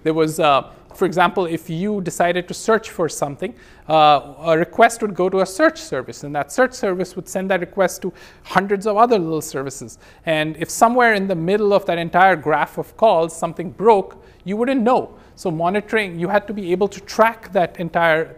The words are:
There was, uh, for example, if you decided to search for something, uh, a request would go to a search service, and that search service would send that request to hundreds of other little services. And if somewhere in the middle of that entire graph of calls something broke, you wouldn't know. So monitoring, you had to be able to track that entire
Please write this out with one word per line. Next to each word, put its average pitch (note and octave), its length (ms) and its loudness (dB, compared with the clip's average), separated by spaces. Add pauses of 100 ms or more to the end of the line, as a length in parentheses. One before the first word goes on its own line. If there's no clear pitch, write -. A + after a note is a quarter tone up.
There D#3 120 0
was, D#3 260 0
uh, C#3+ 320 2 (240)
for F#3+ 100 0
example, F3 400 2
if E3 240 -8
you G3 320 -4
decided F3 460 -2
to F3+ 60 -10
search A3 360 0
for E3+ 200 -2
something, D3 440 -6 (340)
uh, D3+ 520 4
a D#3+ 180 2
request A3 460 2
would G#3 100 -4
go F#3 160 0
to F#3+ 120 0
a F3+ 40 2
search D#4+ 340 0
service, - 440 -8
and D3 120 -10
that C#3+ 160 -4
search B3+ 220 0
service F#3 420 -4
would F3 120 -12
send F#3+ 240 -6
that F#3+ 80 0
request F3 420 -2
to F#3 120 -6 (300)
hundreds G3 440 -2
of G3+ 100 0
other A#3 220 4
little D#3+ 220 -4
services. C3+ 580 -10 (260)
And D#3 320 -2
if E3 120 -8
somewhere A#3 440 4
in G3 140 -2
the F#3+ 80 -2
middle G3+ 380 0
of G3 120 2
that E3+ 140 -2
entire F3 360 4
graph D3+ 440 -2
of - 180 -10
calls E3+ 400 2
something E3 320 -6
broke, F#3+ 540 0 (220)
you G3 120 -4
wouldn't B3+ 240 0
know. G#3+ 280 2 (260)
So F#3+ 160 -6
monitoring, F#3 680 -2
you F3 80 -4
had G3+ 200 0
to A3+ 60 -10
be G3 180 -6
able F#3+ 160 0
to - 140 -10
track A3+ 520 -2
that F3+ 260 -2
entire E3 580 0